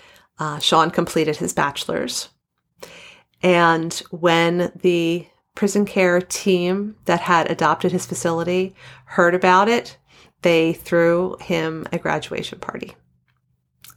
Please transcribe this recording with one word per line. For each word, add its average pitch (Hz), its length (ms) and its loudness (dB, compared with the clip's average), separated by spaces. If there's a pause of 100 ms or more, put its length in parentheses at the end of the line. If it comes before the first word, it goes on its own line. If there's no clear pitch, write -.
(400)
uh, 151 200 -8
Sean 160 320 2
completed 156 460 -2
his 175 160 -6
bachelor's. - 760 -4 (1120)
And 170 520 2 (180)
when 170 640 0
the 170 520 0 (280)
prison 208 300 0
care 180 360 2
team 185 760 -2 (100)
that 175 140 0
had 170 320 0
adopted 160 400 0
his 175 140 -4
facility 175 680 -4 (320)
heard 175 300 2
about 185 320 6
it, - 300 -2 (440)
they 165 320 4
threw 170 680 0
him 160 500 -4
a 170 80 -4
graduation - 600 -6
party. - 360 -12 (1000)